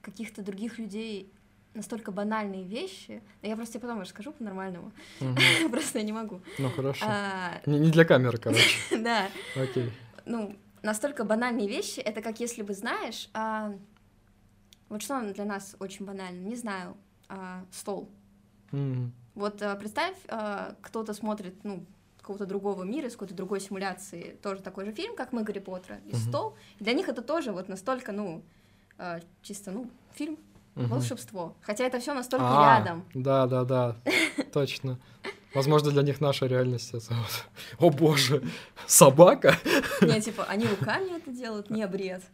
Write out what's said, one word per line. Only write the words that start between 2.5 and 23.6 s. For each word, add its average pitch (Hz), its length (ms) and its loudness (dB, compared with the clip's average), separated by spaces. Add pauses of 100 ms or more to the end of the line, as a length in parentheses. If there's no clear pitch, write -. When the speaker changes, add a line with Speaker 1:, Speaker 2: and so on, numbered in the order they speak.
Speaker 1:
вещи. 226 560 -10 (220)
Я 214 120 -4
просто 226 200 -10
тебе 226 80 -10
потом 233 180 -6
расскажу 208 320 -12
по-нормальному. 190 600 -10 (280)
Speaker 2:
Мгм. 127 160 -2
Speaker 1:
<laughs> 320 340 4
Просто 269 280 -2
я 214 60 -2
не 214 80 -4
могу. 214 280 -8 (180)
Speaker 2:
Ну, 131 120 0
хорошо. 139 360 -4
Speaker 1:
А, 196 600 -4
Speaker 2:
Не, 147 120 2
не 160 120 6
для 165 160 8
камеры, 127 320 4
короче. 117 400 4 (120)
Speaker 1:
<laughs> 220 120 0
Да. 220 260 2 (260)
Speaker 2:
Окей. 127 380 -2 (320)
Speaker 1:
Ну, 214 320 -6 (260)
настолько 220 420 -2
банальные 233 440 2
вещи, 277 320 -4
это 214 220 -6
как 220 180 -8
если 233 220 -6
бы, 208 100 -6
знаешь, 240 600 -6
а... 214 400 -4 (1120)
вот 214 140 -8
что 269 180 -4 (140)
для 202 100 -6
нас 202 340 -8
очень 196 280 -10
банально, 185 420 -10
не 240 80 -8
знаю, 196 400 -8 (320)
а... 185 420 -12
стол. - 380 -10 (640)
Speaker 2:
Мгм. 127 400 -4 (220)
Speaker 1:
Вот, 208 260 -6
а, 202 160 -4
представь, 285 400 -6 (120)
а, 202 520 -8
кто-то 220 320 -8
смотрит, 208 500 -8
ну, 190 220 -10 (320)
какого-то 202 300 -10
другого 196 380 -4
мира, 262 240 -6
из - 40 -10
какой-то 185 220 -12
другой 196 260 -6